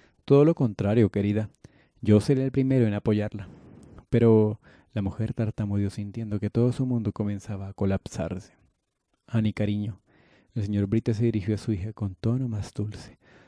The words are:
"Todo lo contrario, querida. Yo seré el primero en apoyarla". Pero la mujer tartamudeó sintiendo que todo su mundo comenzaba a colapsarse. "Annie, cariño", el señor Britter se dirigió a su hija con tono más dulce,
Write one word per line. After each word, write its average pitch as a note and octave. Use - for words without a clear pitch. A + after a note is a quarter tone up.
"Todo C#3+
lo E3
contrario, G#2+
querida. G#2
Yo G#2
seré C3
el C3
primero C3
en G#2
apoyarla". G#2
Pero A2
la G#2
mujer G#2
tartamudeó G2+
sintiendo G#2
que G#2
todo B2
su C3
mundo A#2
comenzaba G2+
a F#2+
colapsarse. -
"Annie, G#2+
cariño", G#2
el A2+
señor G2+
Britter A2+
se A2
dirigió G#2+
a G#2
su -
hija G#2
con F#2+
tono B2
más G#2+
dulce, -